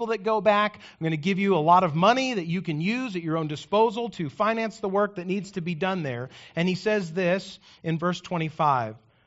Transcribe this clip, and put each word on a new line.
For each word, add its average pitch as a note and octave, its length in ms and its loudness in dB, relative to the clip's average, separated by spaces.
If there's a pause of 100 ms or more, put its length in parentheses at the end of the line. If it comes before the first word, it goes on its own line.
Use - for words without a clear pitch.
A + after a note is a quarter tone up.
that G#3+ 180 -4
go G#3+ 160 2
back. G#3 360 4
I'm - 280 -12
gonna D#3+ 120 0
give F3+ 220 0
you G3 160 4
a E3+ 40 4
lot E3+ 260 6
of D3+ 100 0
money B3 400 2
that F3 120 -4
you E3+ 140 -2
can D#3 200 -4
use A3+ 340 -2
at F3+ 80 -6
your D#3+ 140 -2
own D#3+ 100 -2
disposal A3 640 0
to D#3+ 180 -6
finance A3 520 -2
the G3+ 80 -4
work G3+ 280 0
that F3 100 -8
needs F#3 260 -4
to F#3+ 80 -6
be E3+ 160 -4
done F#3 260 -2
there." B2+ 260 -6 (280)
And E3+ 120 2
he F#3 60 2
says G3 380 -2
this F#3 480 -2 (240)
in E3 140 -2
verse F3 220 -2
twenty-five. D3 760 0 (300)